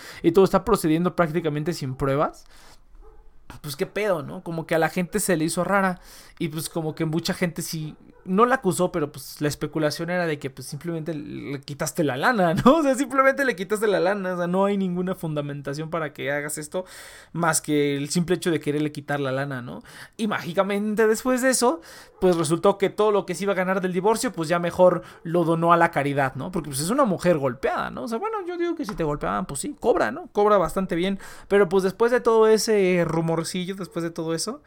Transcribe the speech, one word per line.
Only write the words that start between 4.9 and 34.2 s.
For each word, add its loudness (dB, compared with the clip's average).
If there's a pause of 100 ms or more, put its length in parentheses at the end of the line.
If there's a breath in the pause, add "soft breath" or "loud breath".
se 2
le 0
hizo -2
rara, 0 (400 loud breath)
y, -2
pues, -6
como -6
que -2
mucha -2
gente -4
sí, -8 (280)
no 4
la 2
acusó, 0
pero, -2
pues, -14
la 0
especulación -4
era -2
de -4
que, -8
pues, -16
simplemente -6
le -10
quitaste -4
la 0
lana, 2
¿no? 0 (120)
<laughs> 4
O 2
sea, 4
simplemente 2
le 0
quitaste -2
la 2
lana, 0
o -6
sea, -2
no 2
hay 0
ninguna -2
fundamentación -6
para -6
que -6
hagas -4
esto, -8 (480 loud breath)
más 0
que 0
el -6
simple 2
hecho -2
de 0
quererle -2
quitar -6
la -2
lana, -6
¿no? -14 (340 loud breath)
Y -2
mágicamente 0
después 0
de 4
eso, 2 (400 loud breath)
pues, 4
resultó 2
que 2
todo 2
lo 2
que -4
se -6
iba 0
a -2
ganar 0
del -2
divorcio, 0
pues, -4
ya 0
mejor 4 (220 loud breath)
lo 0
donó 4
a 8
la 6
caridad, 0
¿no? -8
Porque, -4
pues, -6
es -4
una 2
mujer 2
golpeada, -2
¿no? -10
O -8
sea, -6
bueno, -6
yo -8
digo -2
que -6
si -8
te -4
golpeaban, -2
pues -10
sí, -6
cobra, 2
¿no? -10
Cobra 6
bastante 0
bien, -2 (300 loud breath)
pero, 6
pues, 4
después 2
de 4
todo 6
ese 4
rumorcillo, -2
después -8
de -4
todo -4